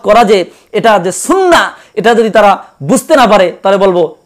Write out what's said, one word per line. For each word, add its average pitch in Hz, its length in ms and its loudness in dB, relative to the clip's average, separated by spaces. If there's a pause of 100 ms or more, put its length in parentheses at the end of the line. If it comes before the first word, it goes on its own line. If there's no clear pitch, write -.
করা 208 200 2
যে 196 220 0 (260)
এটা 214 280 0
যে 180 120 -4
সুন্নাহ, 330 580 0 (240)
এটা 214 200 0
যদি 226 160 0
তারা 202 340 0 (200)
বুঝতে 269 320 0
না 247 120 2
পারে, 190 260 0 (100)
তাহলে 196 140 0
বলবো 175 380 -2 (100)